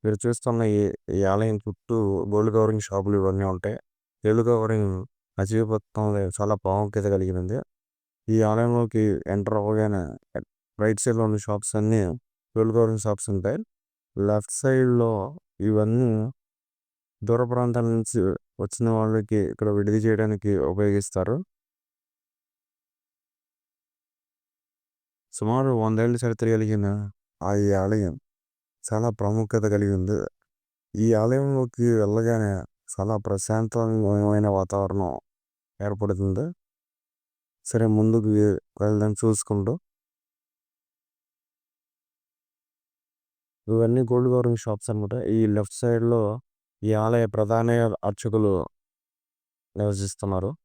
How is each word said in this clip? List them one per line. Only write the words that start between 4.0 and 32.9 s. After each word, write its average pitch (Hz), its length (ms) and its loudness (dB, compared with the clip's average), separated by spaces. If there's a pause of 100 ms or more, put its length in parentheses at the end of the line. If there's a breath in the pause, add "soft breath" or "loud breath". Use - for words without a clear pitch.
గోల్డ్ 110 220 2
కవరింగ్ 110 460 2 (460)
మచిలీపట్నంలో 107 920 -2
చాలా 104 260 -2
ప్రాముఖ్యత 101 500 -2
కలిగినది. 95 540 -2 (680)
ఈ 110 140 2
ఆలయంలోకి 113 600 2 (240)
ఎంటర్ 101 300 -2
అవ్వగానే 104 460 0 (760)
రైట్ 107 220 0
సైడ్‌లో 113 220 0
ఉన్న 107 140 2
షాప్స్ 104 380 -6
అన్నీ 107 280 2 (520)
గోల్డ్ 110 180 2
కవరింగ్ 113 280 2
షాప్స్ 104 280 -4
ఉంటాయి. 101 300 -2 (560)
లెఫ్ట్ 104 400 -2
సైడ్‌లో 127 560 2 (480)
ఇవన్నీ 110 520 2 (1120)
దూర 117 220 2
ప్రాంతాల 120 420 0
నుంచి 117 340 0 (380)
వచ్చిన 101 320 -4
వాళ్ళకి 110 580 0
ఇక్కడ 104 220 -2
విడిది 104 320 2
చేయడానికి 107 500 0 (120)
ఉపయోగిస్తారు. 101 720 0 (4000)
సుమారు 127 420 0
వందేళ్ల 113 400 2
చరిత్ర 117 340 -2
కలిగిన 107 380 0 (540)
ఆ 92 140 -2
ఈ 101 180 2
ఆలయం 95 420 0 (680)
చాలా 113 260 -2
ప్రాముఖ్యత 107 560 -2
కలిగి 101 280 2
ఉంది. 92 240 -2 (760)
ఈ 107 200 0
ఆలయంలోకి 127 840 0
వెళ్ళగానే 110 560 0 (380)
చాలా 104 280 -4